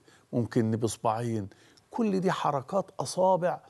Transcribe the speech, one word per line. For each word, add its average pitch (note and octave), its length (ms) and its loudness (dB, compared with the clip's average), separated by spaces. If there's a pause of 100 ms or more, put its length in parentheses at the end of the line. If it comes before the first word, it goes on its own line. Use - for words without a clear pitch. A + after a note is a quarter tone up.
(340)
ممكن A2+ 380 0
بصباعين. A2+ 800 -2 (420)
كل G#3 280 0
دي F3+ 120 0
حركات D3+ 680 -2
أصابع F3+ 600 2 (100)